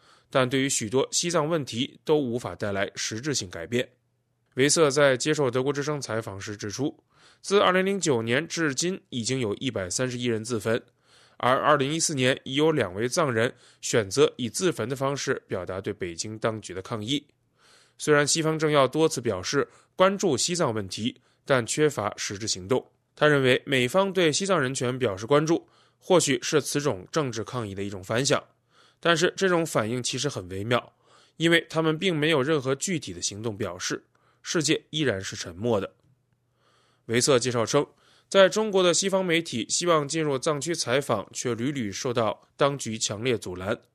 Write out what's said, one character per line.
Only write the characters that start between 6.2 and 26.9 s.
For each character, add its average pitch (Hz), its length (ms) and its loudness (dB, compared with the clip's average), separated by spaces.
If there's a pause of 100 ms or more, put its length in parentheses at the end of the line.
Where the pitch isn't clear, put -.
访 98 200 -10
时 104 160 -10
指 107 120 -8
出， 127 280 -4 (440)
自 202 180 2
二 185 120 6
零 185 140 2
零 196 120 0
九 143 240 2
年 120 240 0
至 160 300 -2
今 180 240 -2 (100)
已 120 140 -6
经 131 160 -2
有 104 160 -2
一 131 160 -4
百 98 180 -4
三 127 220 -2
十 123 60 -6
一 123 80 -6
人 113 180 0
自 117 160 -4
焚， 113 220 0 (560)
而 127 200 2
二 143 200 4
零 139 160 -2
一 165 60 -4
四 160 140 -2
年 131 300 2
已 131 120 -10
有 151 140 4
两 117 240 0
位 110 140 -2
藏 143 240 0
人 117 220 2 (260)
选 110 300 0
择 139 260 4
以 120 140 -4
自 180 240 0
焚 117 160 -4
的 139 60 -4
方 135 200 -2
式 131 320 -2
表 92 180 -6
达 92 140 -6
对 101 140 -6
北 90 200 -6
京 107 240 -10
当 110 220 -2
局 92 140 -14
的 92 80 -8
抗 110 200 -8
议。 123 240 -4 (720)
虽 - 160 0
然 147 140 4
西 160 140 0
方 156 180 -2
政 156 100 0
要 143 160 6
多 156 220 2
次 139 140 -2
表 101 200 -2
示 135 240 -2 (300)
关 190 220 4
注 175 180 2
西 170 180 -2
藏 160 200 0
问 107 160 -4
题， - 320 -6 (240)
但 127 200 2
缺 151 240 2
乏 104 280 -4
实 - 200 -6
质 107 80 -8
行 95 220 -6
动。 120 180 2 (300)
他 151 120 4
认 143 160 4
为 127 220 4
美 131 200 2
方 190 280 0
对 175 180 4
西 190 140 -2
藏 190 140 2
人 135 140 -2
权 127 240 -2
表 113 180 0
示 107 100 -8
关 147 200 4
注， 160 220 0 (320)
或 185 180 4
许 143 240 2
是 147 200 2
此 - 180 -4
种 110 320 -2